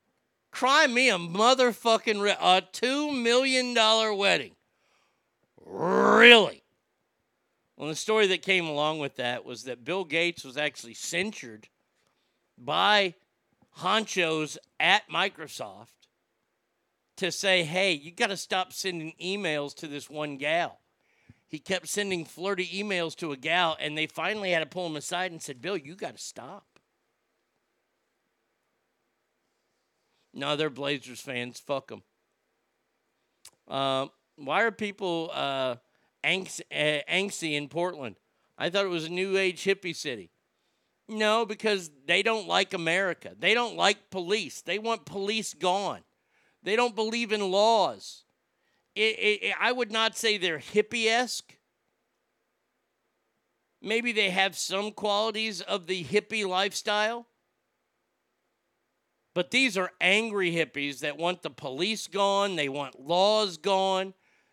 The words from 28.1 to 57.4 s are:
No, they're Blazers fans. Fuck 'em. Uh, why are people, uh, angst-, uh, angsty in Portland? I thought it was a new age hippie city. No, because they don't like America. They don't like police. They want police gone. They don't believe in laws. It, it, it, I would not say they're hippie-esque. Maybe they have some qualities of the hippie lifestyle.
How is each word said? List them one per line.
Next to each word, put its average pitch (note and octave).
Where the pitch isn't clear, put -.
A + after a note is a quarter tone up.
No, C#3
they're D#3
Blazers B2+
fans. B2
Fuck C3+
'em. G#2+
Uh, C3+
why D3+
are A3+
people, F#3
uh, C3+
angst-, F3
uh, D3+
angsty F3
in D3
Portland? D3+
I D#3+
thought G3
it -
was E3+
a E3
new F#3
age F#3
hippie F#3+
city. A2
No, G#3+
because G3
they F3+
don't G#3+
like F#3+
America. E3+
They E3+
don't A3+
like G3
police. F#3
They F3+
want A3+
police G3+
gone. F3+
They F#3+
don't A#3+
believe A3
in G3+
laws. G3
It, G#3+
it, G#3
it, G3
I A3+
would A#3+
not A3
say G#3+
they're E3+
hippie-esque. A3
Maybe A3+
they G3+
have F#3+
some G#3
qualities G#3
of F#3
the F3+
hippie G#3
lifestyle. G#3